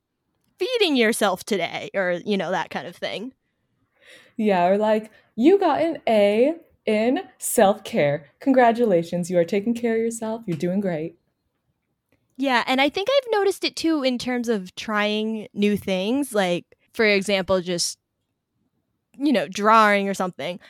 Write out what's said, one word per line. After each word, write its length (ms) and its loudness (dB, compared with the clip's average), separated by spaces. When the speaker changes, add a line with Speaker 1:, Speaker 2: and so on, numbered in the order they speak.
Speaker 1:
feeding 380 0
yourself 480 0
today," 500 -6
or, 300 -2
you 120 -2
know, 140 -4
that 200 -4
kind 160 -10
of 100 -16
thing. 360 -10
Speaker 2:
Yeah, 300 2
or, 100 4
like, 340 0
"You 220 6
got 220 2
an 180 -2
A 480 4
in 340 0
self-care. 920 0
Congratulations, 880 2
you 80 2
are 60 4
taking 300 -2
care 200 -2
of 60 0
yourself. 460 -6
You're 100 -4
doing 240 -2
great." 360 -6
Speaker 1:
Yeah, 300 0
and 140 0
I 80 2
think 220 -4
I've 220 0
noticed 320 0
it 120 -4
too 260 -2
in 160 0
terms 300 -4
of 260 -4
trying 800 -4
new 240 2
things, 580 -2
like, 300 0
for 100 0
example, 560 2
just, 380 -6
you 140 2
know, 140 2
drawing 600 4
or 60 -2
something. 440 -6